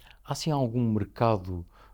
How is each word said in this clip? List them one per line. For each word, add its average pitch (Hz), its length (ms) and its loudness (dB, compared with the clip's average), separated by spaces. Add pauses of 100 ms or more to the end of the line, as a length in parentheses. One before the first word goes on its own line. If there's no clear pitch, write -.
(220)
há - 100 -6
assim - 180 -4
algum 120 420 2
mercado 98 760 0 (280)